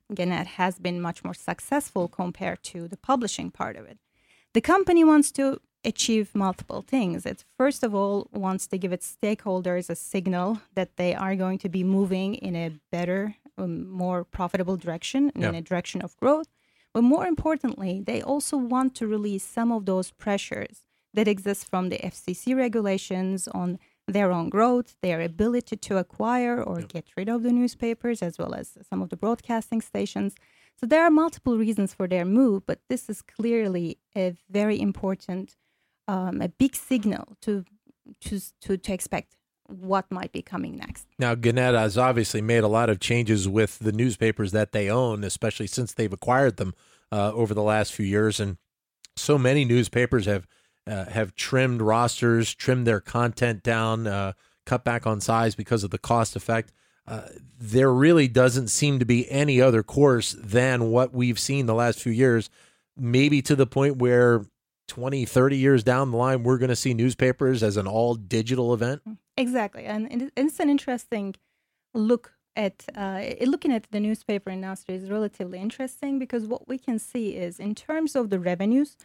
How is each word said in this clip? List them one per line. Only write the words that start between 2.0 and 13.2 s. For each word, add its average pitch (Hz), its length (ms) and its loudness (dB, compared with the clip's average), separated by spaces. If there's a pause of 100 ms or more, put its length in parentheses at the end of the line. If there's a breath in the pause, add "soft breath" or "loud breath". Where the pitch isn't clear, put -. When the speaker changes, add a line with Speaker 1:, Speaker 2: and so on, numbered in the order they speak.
Speaker 1:
compared 180 560 -8
to 170 240 -12
the 180 100 -14
publishing 214 540 -2
part - 240 -8
of - 100 -18
it. - 140 -20 (560)
The 226 60 4
company 349 420 4
wants 302 300 6
to 269 280 -2 (220)
achieve 220 500 -2
multiple - 480 -4
things. 180 460 -2
It, - 180 -10 (140)
first 277 240 0
of 220 100 -2
all, 202 380 -2
wants 190 340 -4
to 190 140 -6
give 180 120 -4
its - 300 -8
stakeholders 185 680 -2
a 170 80 -6
signal 185 640 -2 (120)
that 185 240 -6
they 180 160 0
are 190 220 -4
going 185 240 -2
to 190 100 -6
be 180 140 -2
moving 190 500 0
in 185 220 -8
a 165 160 -4 (200)
better, 185 440 -4 (240)